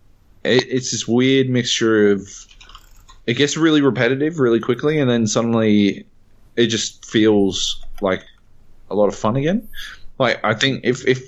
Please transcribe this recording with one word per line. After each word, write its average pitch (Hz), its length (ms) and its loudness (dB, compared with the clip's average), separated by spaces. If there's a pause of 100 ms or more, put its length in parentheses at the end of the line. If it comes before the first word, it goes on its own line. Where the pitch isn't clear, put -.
(440)
it, 120 240 2
it's 127 220 -4
this - 160 -8
weird 131 420 2
mixture 113 640 2
of, 98 180 -2 (1000)
it 120 60 -2
gets 143 220 0
really 156 240 2
repetitive 135 600 0
really 117 180 4
quickly, 147 400 -2
and 135 100 0
then 117 200 2
suddenly 110 760 2 (520)
it 120 100 4
just - 380 -6
feels 104 760 2 (200)
like 92 240 -2 (640)
a 95 60 -6
lot 104 100 4
of 95 80 -2
fun 110 220 -2
again. 165 320 -2 (500)
Like, 120 260 0
I 107 100 2
think 135 280 -2
if, 127 240 -2
if 131 220 0